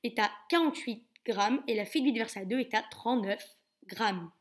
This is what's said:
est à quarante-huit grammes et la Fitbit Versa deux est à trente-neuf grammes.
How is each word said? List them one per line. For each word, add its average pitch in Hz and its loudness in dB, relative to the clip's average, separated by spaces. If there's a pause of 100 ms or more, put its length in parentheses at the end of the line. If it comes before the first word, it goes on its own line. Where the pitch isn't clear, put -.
est 233 -2
à 208 4 (200)
quarante-huit 302 2 (200)
grammes 220 2
et 233 0
la 208 0
Fitbit 277 2
Versa 226 -2
deux 220 0
est 247 -2
à 214 2
trente-neuf 208 -2 (460)
grammes. 190 -2 (120)